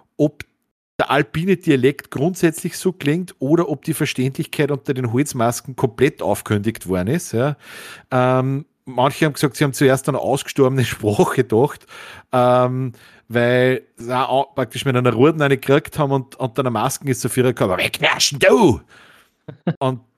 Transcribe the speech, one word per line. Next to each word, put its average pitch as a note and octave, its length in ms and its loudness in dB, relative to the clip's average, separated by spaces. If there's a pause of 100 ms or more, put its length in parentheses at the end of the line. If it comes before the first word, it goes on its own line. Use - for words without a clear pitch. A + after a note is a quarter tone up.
(180)
ob D3+ 260 0 (560)
der - 100 -2
alpine D#3+ 460 0
Dialekt C#3 560 0
grundsätzlich E3 680 -2
so F#3 140 -2
klingt F3 480 -4
oder E3 300 0
ob D3 160 -6
die D#3 80 -4
Verständlichkeit C3+ 800 -4
unter C#3 220 -4
den B2 200 -4
Holzmasken B2 640 -2
komplett C3 440 0
aufkündigt G2+ 680 -2
worden F#2 180 -2
ist. D3+ 240 -4
Ja. C3+ 240 -2 (560)
Ähm, C3 540 0 (200)
manche B2+ 400 0
haben D3 80 0
gesagt, C#3 220 -2
sie - 80 -2
haben C#3 100 0
zuerst C3 360 2
an C3 60 -2
eine - 80 -4
ausgestorbene C3 600 0
<laughs> - 0 -
Sprache - 580 0
gedacht, A#2+ 420 0 (460)
ähm, B2+ 640 2 (360)
weil B2 540 2 (120)
sie A#2+ 220 -6
auch C3 380 -2
praktisch B2 300 -6
mit C3 100 0
einer B2 180 2
Ruden D3+ 280 4
eine C#3 160 2
gekriegt D3 400 0
haben C#3+ 140 -2
und C3+ 240 -4
unter B2+ 260 -4
einer B2+ 100 -2
Masken A#2+ 360 -4
ist B2+ 140 -2
so A#2+ 80 -4
viel B2 140 0
gekommen, A#2 340 0
„Wegknirschen, - 640 -2
du!“ F#3+ 420 6 (680)
<laughs> - 320 -8
Und C3 220 -2 (160)